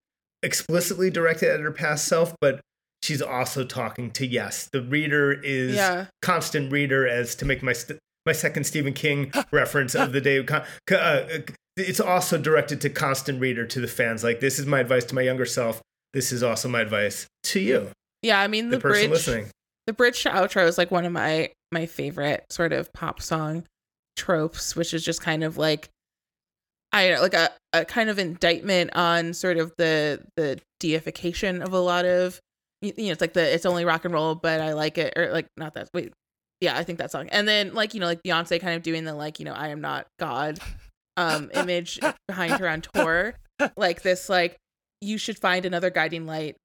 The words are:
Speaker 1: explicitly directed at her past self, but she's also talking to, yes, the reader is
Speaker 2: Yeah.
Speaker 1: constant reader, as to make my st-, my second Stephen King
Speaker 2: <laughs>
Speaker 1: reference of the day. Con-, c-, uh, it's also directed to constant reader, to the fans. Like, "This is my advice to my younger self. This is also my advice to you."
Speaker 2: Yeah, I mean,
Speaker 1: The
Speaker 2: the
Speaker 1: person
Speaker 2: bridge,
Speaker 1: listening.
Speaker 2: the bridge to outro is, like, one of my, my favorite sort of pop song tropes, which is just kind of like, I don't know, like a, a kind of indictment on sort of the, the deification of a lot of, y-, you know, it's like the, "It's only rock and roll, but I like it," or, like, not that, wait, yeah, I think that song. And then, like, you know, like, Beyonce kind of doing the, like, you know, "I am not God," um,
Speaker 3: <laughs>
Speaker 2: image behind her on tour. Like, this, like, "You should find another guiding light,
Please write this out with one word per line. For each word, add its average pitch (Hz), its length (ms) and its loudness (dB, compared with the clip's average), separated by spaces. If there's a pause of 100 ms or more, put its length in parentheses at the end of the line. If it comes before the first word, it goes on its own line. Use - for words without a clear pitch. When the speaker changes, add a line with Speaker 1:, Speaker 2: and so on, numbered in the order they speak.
(420)
Speaker 1:
explicitly 175 680 0
directed 165 420 2
at 151 80 0
her 151 120 -4
past 151 340 -2
self, 165 360 4
but 139 200 4 (420)
she's 143 180 -2
also 127 420 -2
talking 123 480 -6
to, 131 140 -4
yes, 117 460 -4
the 135 100 0
reader 143 500 2
is 135 440 -2
Speaker 2:
Yeah. 185 320 0 (140)
Speaker 1:
constant 156 500 0
reader, 135 360 2
as 123 280 -2
to - 100 -4
make 127 160 0
my 127 120 0
st-, 147 260 -8 (260)
my 160 60 4
second 156 320 -2
Stephen 139 300 -2
King 143 380 -2 (100)
Speaker 2:
<laughs> - 100 -8
Speaker 1:
reference 139 440 2
of 135 180 0
the 135 80 0
day. 135 220 2
Con-, 139 200 -2 (260)
c-, 180 60 4
uh, 160 440 2 (380)
it's 185 220 -2
also 180 400 2
directed 147 420 2
to 143 80 0
constant 135 500 -2
reader, 120 280 0
to - 120 -6
the 120 80 -2
fans. 113 360 -2
Like, 117 160 0
"This 135 180 0
is 143 80 -4
my 143 140 4
advice 123 260 2
to 131 100 -6
my 131 60 2
younger 127 240 0
self. 117 340 -2 (320)
This 131 200 -2
is 123 100 -2
also 120 260 0
my 120 140 2
advice 104 460 -2 (160)
to - 160 0
you." 190 320 2 (320)
Speaker 2:
Yeah, 214 180 4
I 202 60 2
mean, 220 240 -2
Speaker 1:
The 254 60 2
Speaker 2:
the 226 40 -8
Speaker 1:
person 208 280 4
Speaker 2:
bridge, - 20 -2 (160)
Speaker 1:
listening. 113 180 -2 (400)
Speaker 2:
the 226 80 -4
bridge 247 300 2
to - 80 2
outro 185 360 4
is, 180 120 4
like, 175 100 2
one 175 160 2
of 175 60 -2
my, 156 400 0 (200)
my 170 140 -2
favorite 143 680 -4
sort 165 220 0
of 135 200 -2
pop - 280 -8
song 160 420 -2 (520)
tropes, - 600 -2
which 165 200 -2
is 160 100 -4
just 165 160 -2
kind 160 220 -2
of 160 160 -4
like, 151 280 0 (1040)
I 196 180 6
don't 160 80 4
know, 123 40 2
like 185 140 4
a, 165 160 4 (220)
a 165 120 4
kind 220 240 0
of 208 80 -2
indictment 175 800 2
on 170 400 2
sort 180 220 0
of 165 200 0
the, 151 460 2 (120)
the 143 240 0 (200)
deification 175 840 -2
of 185 120 -4
a 185 60 2
lot 180 260 2
of, 180 340 2 (420)
y-, 208 160 -6
you 220 80 -4
know, 196 60 0
it's 160 100 -4
like 165 120 0
the, 160 200 4
"It's 165 140 0
only 175 180 2
rock 165 180 0
and 175 120 -4
roll, 160 180 2
but 160 280 0
I 156 120 -2
like 156 240 -2
it," 156 180 0
or, 160 160 0
like, 156 140 -2 (120)
not 156 180 -10
that, - 180 -12
wait, 175 180 -6 (480)
yeah, 170 160 2
I 156 80 -2
think 170 140 -8
that 151 140 -6
song. 135 180 -8
And 208 180 0
then, 208 280 2
like, 220 180 -2
you 220 60 -6
know, 180 80 -2
like, 170 160 -2
Beyonce 170 360 0
kind 175 160 -4
of 170 60 -6
doing 165 220 -4
the, 156 100 -6
like, 151 240 -8
you 156 80 -12
know, 143 80 -8
"I 151 140 -8
am 147 140 -10
not 143 260 -6 (120)
God," 151 400 -4 (580)
um, 156 340 0
Speaker 3:
<laughs> - 20 -8
Speaker 2:
image 175 460 -2 (280)
behind 185 320 -2
her 185 80 -2
on 160 140 -2
tour. 185 540 0 (400)
Like, 180 260 0
this, 185 280 0
like, 175 280 2 (440)
"You 214 180 -4
should 214 180 -6
find 185 280 0
another 180 260 0
guiding 165 340 0
light, 156 400 -8